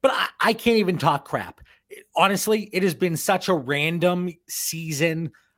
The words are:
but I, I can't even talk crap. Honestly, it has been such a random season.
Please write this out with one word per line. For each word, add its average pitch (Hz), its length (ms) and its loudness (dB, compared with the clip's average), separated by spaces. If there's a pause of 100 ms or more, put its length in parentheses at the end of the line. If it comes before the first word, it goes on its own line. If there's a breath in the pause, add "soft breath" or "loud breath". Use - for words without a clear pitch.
but 262 140 2
I, - 140 -2 (120)
I 214 120 2
can't 226 260 2
even 185 180 2
talk 143 280 0
crap. - 360 -8 (540 soft breath)
Honestly, 196 580 2
it 185 120 0
has 175 100 2
been 165 220 0
such 185 320 0
a 185 60 4
random 165 760 0 (180)
season. 160 840 -4 (260 soft breath)